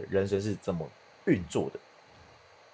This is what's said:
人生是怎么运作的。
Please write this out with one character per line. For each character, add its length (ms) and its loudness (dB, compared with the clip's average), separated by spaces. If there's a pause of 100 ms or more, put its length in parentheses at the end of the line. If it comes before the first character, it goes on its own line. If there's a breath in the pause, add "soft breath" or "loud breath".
人 200 2
生 120 2
是 220 -2
怎 100 -2
么 160 -4 (360)
运 240 4
作 260 -2
的。 60 -12 (920)